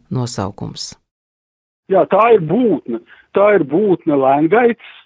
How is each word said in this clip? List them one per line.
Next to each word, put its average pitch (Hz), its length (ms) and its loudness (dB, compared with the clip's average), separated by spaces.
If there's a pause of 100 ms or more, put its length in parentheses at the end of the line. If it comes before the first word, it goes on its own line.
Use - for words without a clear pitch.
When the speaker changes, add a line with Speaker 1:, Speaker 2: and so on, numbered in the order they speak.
Speaker 1:
nosaukums. 113 920 -8 (920)
Speaker 2:
Jā, 180 180 2
tā 202 160 2 (100)
ir 196 80 4
būtne. 156 640 -2 (300)
Tā 202 200 2
ir 170 140 0
būtne 165 480 0
lēngaitis, 160 800 0 (100)